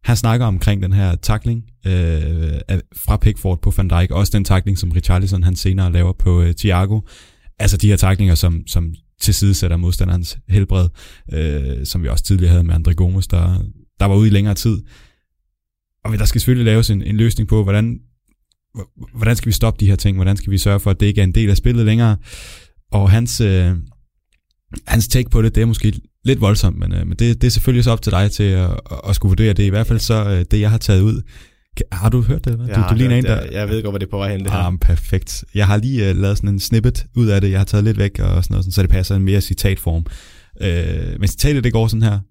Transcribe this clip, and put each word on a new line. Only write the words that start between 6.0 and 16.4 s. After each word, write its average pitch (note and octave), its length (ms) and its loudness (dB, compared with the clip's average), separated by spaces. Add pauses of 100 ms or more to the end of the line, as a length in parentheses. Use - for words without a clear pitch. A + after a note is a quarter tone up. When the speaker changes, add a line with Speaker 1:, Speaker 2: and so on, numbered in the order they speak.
Speaker 1:
på, F2+ 280 2
øh, F2 120 2
Thiago. F#2+ 480 0 (580)
Altså G2+ 180 2
de G#2 100 2
her G2+ 80 4
tacklinger, F#2 400 2
som, E2+ 320 -2
som E2+ 260 -2 (280)
tilsidesætter F#2 560 0
modstanderens F2 600 -2 (120)
helbred, F#2+ 380 2 (460)
øh, C#2 520 -4
som E2+ 180 -4
vi C#2+ 40 -4
også D2 160 0
tidligere F2+ 280 2
havde F2 120 4
med E2 120 0
André E2 180 2
Gomes, F2+ 340 0
der, F2+ 320 0 (400)
der G2 60 2
var G2 100 2
ude G#2+ 120 6
i G#2 40 4
længere G2+ 240 2
tid. - 260 -2 (1200)
Og A2 140 -2
der G#2+ 60 2
skal A#2 160 2